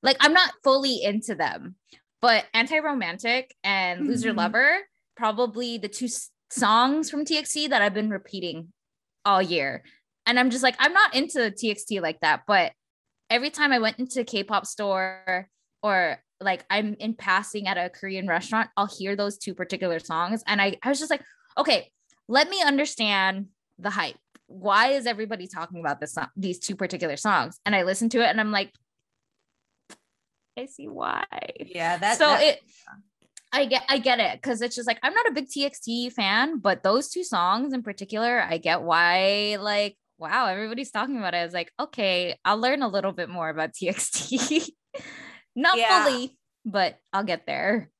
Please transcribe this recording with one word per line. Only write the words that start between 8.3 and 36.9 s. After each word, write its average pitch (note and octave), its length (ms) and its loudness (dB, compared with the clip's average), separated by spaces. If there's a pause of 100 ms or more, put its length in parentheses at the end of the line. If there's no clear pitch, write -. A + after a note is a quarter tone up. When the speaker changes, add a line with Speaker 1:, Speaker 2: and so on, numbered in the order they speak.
Speaker 1:
all G3 160 4
year. D#3+ 420 -2 (440)
And B3 120 2
I'm B3+ 120 4
just A#3+ 100 -2
like, B3+ 160 2
I'm D4 160 2
not G4+ 220 4
into C4+ 340 0
T G#3 220 -4
X G#3 140 -6
T G3+ 140 -4
like D#3+ 220 -4
that, D3+ 240 2
but F#3+ 260 2 (600)
every B3 180 0
time D4 240 0
I B3 60 4
went A3 200 0
into B3+ 220 -4
a - 20 0
K-pop G3+ 420 -2
store F#3+ 840 -4 (340)
or, F#3 340 2 (220)
like, F#3 300 -2
I'm G#3 240 0
in G#3+ 200 -6
passing G3+ 540 -2
at F#3 100 0
a F3+ 120 -2
Korean F#3+ 380 -8
restaurant, F3+ 500 0
I'll G3+ 80 2
hear G3 320 -6
those G3+ 200 -4
two - 160 -10
particular F3+ 460 -4
songs. F3+ 480 -4
And G3+ 140 2
I, G3 220 0
I B3 60 -2
was C#4 100 0
just D4+ 120 -8
like, C#4+ 120 -2 (340)
"Okay, C4 340 0 (360)
let C#4 220 4
me G4 120 -2
understand G#3 880 0 (320)
the F#3+ 100 -4
hype. F#3 260 -4 (300)
Why G3+ 440 2
is C4+ 180 0
everybody G#3+ 400 -6
talking E3+ 320 -10
about D#3 200 -4
this D3+ 140 -8
song, D#3 140 -6 (100)
these F#3 220 -4
two - 160 -6
particular F3+ 420 -4
songs?" E3+ 480 0
And G#3 100 0
I F#3+ 80 4
listen G3 260 0
to A#3+ 120 0
it A#3 60 4
and G#3+ 120 2
I'm G#3+ 120 0
like, G3 200 -2 (1900)
"I B3+ 80 -10
see C#4 220 -18
why." - 380 -4 (400)
Speaker 2:
Yeah, E3+ 320 -4
that, G#3 200 2
Speaker 1:
So D#4 100 6
Speaker 2:
that C#4+ 160 6
Speaker 1:
it, - 160 6 (920)
I C#4 140 2
get, B3+ 240 0
I C#4 80 4
get B3 220 2
it. F#3+ 220 0
'Cause A#3 200 -4
it's A#3+ 140 -4
just A#3+ 120 -6
like, A#3 160 0
I'm D4 100 2
not A#4 140 4
a D#4+ 60 0
big C4+ 160 -4
T C#4 160 -2
X C#4 160 -4
T A#3+ 280 -4
fan, A#3 500 0
but F#3+ 240 0
those A3+ 260 2